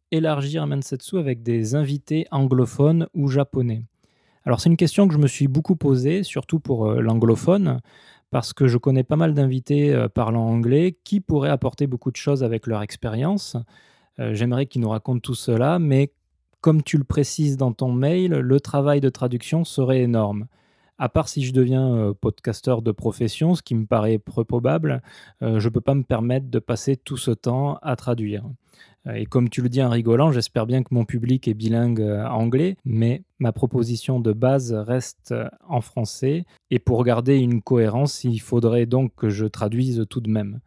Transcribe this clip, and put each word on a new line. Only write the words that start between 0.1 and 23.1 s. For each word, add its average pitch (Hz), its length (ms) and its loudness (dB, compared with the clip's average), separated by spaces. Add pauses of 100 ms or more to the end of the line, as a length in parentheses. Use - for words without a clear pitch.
élargir 151 540 -2
Mensetsu 139 520 -4
avec 127 240 -4
des 113 320 -2
invités 147 560 -2
anglophones 139 840 2
ou 143 160 0
japonais. 127 540 -2 (640)
Alors, 120 140 2
c'est - 80 4
une 170 80 6
question 190 320 4
que 165 40 2
je 151 60 2
me 147 80 6
suis 135 220 0
beaucoup 156 260 2
posée, 143 480 0
surtout 160 380 -4
pour, 113 260 -2
euh, 117 140 2
l'anglophone, 117 800 2 (500)
parce 131 220 -4
que 135 160 2
je 120 100 2
connais 131 240 2
pas 151 140 0
mal 160 180 2
d'invités, 143 580 2
euh, 117 160 2
parlant 113 380 0
anglais 120 560 2
qui - 160 0
pourraient 151 320 0
apporter 139 380 -2
beaucoup 123 240 -4
de - 40 -8
choses 139 280 0
avec 113 240 -2
leur 107 140 -2
expérience. 123 760 -4 (640)
Euh, 113 140 -4
j'aimerais 123 320 0
qu'ils 123 160 -4
nous 110 60 0
racontent 110 300 -2
tout 123 160 -8
cela, 127 460 0
mais 139 320 2 (480)
comme 156 240 4
tu - 120 -2
le 143 60 4
précises 143 540 0
dans 131 160 0
ton 127 180 -2
mail, 160 440 2
le 131 260 2
travail 143 400 2
de 135 80 2
traduction 123 560 -2
serait 131 380 0
énorme. 110 440 0 (520)
À 131 120 -2
part 156 180 0
si 139 160 -4
je 127 80 -4
deviens, 131 420 2
euh, 104 200 0
podcasteur 113 680 -2
de 113 100 -2
profession, 117 640 -2